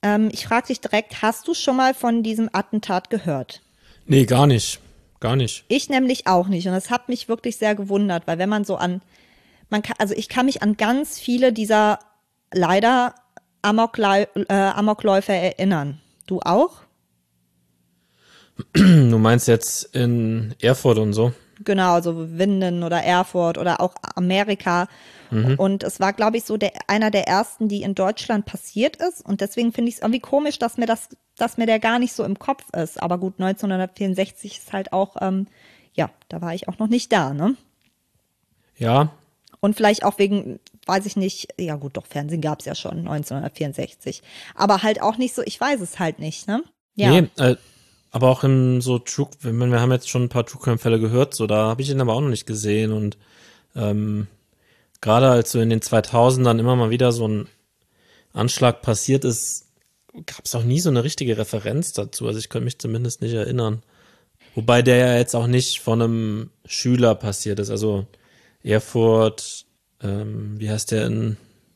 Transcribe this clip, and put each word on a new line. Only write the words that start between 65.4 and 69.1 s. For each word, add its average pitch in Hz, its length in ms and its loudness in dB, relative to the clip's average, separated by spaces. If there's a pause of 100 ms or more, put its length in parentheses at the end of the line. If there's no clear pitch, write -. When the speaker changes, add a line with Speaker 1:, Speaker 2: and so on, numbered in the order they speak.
Speaker 2:
nicht 123 340 0
von 117 220 0
einem 113 480 -4 (160)
Schüler 123 480 2
passiert 104 460 -6
ist. 104 100 -6
Also 104 360 -2 (560)
Erfurt, 110 1040 2 (380)